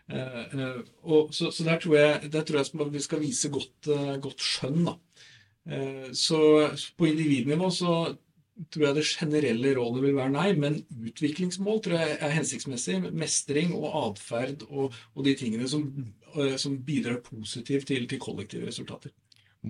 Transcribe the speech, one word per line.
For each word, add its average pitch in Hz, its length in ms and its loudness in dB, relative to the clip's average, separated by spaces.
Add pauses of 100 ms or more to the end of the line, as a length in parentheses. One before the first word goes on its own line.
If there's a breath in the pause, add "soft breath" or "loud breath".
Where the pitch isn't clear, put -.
Eh, 131 360 -6 (140)
eh, 127 220 -6 (220)
og 156 280 4
så, 170 200 -2
så - 120 -4
der 165 160 2
tror 156 180 4
jeg, 147 340 6
der 156 120 0
tror 156 140 0
jeg 147 340 -2
vi 147 80 -4
skal 151 200 -4
vise 147 300 -2
godt, - 380 -6
eh, 143 300 0
godt 135 200 -10
skjønn 160 480 0
da. - 100 -2 (720 soft breath)
Eh, 135 440 -8
så 151 580 6 (280)
på 170 100 4
individnivå 156 640 2
så 165 460 0 (520)
tror 151 160 2
jeg 143 100 4
det 151 80 2
generelle 139 720 2
rådet 123 280 0
vil 139 100 4
være 135 180 2
nei, 165 220 4
men 151 320 0 (160)
utviklingsmål 180 800 -2
tror 170 160 0
jeg 156 240 0
er 151 80 0
hensiktsmessig, 147 840 -2
mestring 156 640 0
og 151 420 -2
adferd 131 540 -6
og, 139 240 -4 (220 loud breath)
og 139 80 -6
de 139 120 4
tingene 120 320 -4
som, 135 460 -4 (220)
eh, 139 220 0
som 139 200 -2
bidrar 123 460 -2
positivt 120 640 -4
til, 131 200 -2
til 127 120 -6
kollektive - 480 -8
resultater. - 420 -12 (600 soft breath)